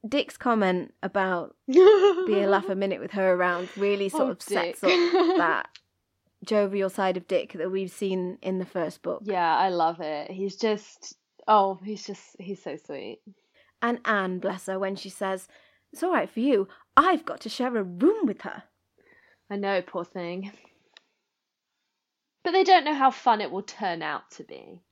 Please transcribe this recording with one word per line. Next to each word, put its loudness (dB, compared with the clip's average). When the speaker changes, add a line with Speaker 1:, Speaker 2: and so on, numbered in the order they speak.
Speaker 1:
Dick's -2
comment 0
about -4
Speaker 2:
<laughs> -16
Speaker 1:
be -2
a 6
laugh 2
a -2
minute -2
with -10
her 2
around 0
really 0
sort -2
Speaker 2:
Oh, 0
Speaker 1:
of -10
sets -4
Speaker 2:
Dick. 2
<laughs> 2
Speaker 1:
up 4
that 0
jovial 0
side 0
of -10
Dick -2
that -4
we've -4
seen -4
in -4
the -6
first -6
book. -6
Speaker 2:
Yeah, 0
I 2
love 0
it. -6
He's -6
just, -6
oh, 4
he's -10
just, -16
he's -12
so -10
sweet. -14
Speaker 1:
And -2
Anne, -2
bless -6
her, -6
when -4
she -14
says, -6
"It's -8
all 0
right 0
for -8
you, 2
I've 4
got -10
to -12
share -6
a -2
room 0
with -4
her." -12
Speaker 2:
I -8
know, 0
poor -8
thing. -10
But -2
they 6
don't 6
know 0
how 4
fun 2
it -6
will -6
turn -6
out -8
to -18
be. -18